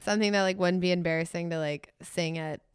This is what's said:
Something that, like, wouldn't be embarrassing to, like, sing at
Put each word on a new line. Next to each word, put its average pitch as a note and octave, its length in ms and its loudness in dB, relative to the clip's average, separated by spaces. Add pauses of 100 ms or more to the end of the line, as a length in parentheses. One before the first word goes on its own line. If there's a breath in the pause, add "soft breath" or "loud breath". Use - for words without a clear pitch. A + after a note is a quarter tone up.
Something G#3 280 2
that, G3 100 4
like, F#3+ 160 2
wouldn't F3+ 240 2
be F3+ 100 4
embarrassing E3 580 -2
to, E3 80 -2
like, D3 440 -4
sing E3 340 -4
at D#3 240 -6 (140)